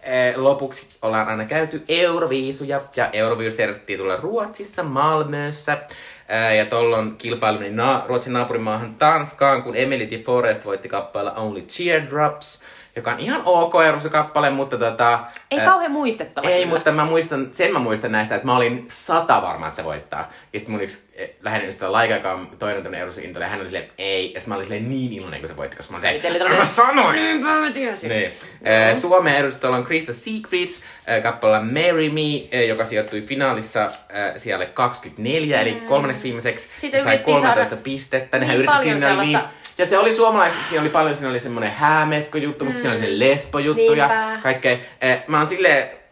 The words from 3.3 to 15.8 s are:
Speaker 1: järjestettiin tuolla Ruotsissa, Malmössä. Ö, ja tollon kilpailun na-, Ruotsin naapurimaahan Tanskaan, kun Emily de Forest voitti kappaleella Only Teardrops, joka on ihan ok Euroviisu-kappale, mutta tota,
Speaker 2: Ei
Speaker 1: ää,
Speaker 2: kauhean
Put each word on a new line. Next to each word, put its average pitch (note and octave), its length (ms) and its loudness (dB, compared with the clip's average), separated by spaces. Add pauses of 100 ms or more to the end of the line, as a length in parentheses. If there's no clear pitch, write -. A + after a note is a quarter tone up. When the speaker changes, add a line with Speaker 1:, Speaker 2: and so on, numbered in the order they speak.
Speaker 1:
järjestettiin G2+ 400 -4
tuolla F#2+ 180 -2
Ruotsissa, G3+ 680 -6
Malmössä. D3 920 -2 (720)
Ö, A2 40 4
ja G#2+ 120 4
tollon A2+ 520 0
kilpailun G#2+ 580 -2
na-, A#2+ 320 2
Ruotsin B2 260 -2
naapurimaahan A2+ 640 -2
Tanskaan, D3 680 2
kun A#2+ 140 -8
Emily B2+ 340 0
de A2+ 120 -6
Forest A#2 420 0
voitti G2 240 -6
kappaleella G2+ 500 -6
Only G#2 220 -6 (160)
Teardrops, D3+ 840 -2 (340)
joka A#2 160 -4
on - 80 -6
ihan A3 260 -4
ok E3+ 300 4
Euroviisu-kappale, D3+ 760 4
mutta C3+ 280 -2
tota, A#2 420 2 (320)
Speaker 2:
Ei C#4+ 80 0
Speaker 1:
ää, - 60 2
Speaker 2:
kauhean E4+ 260 4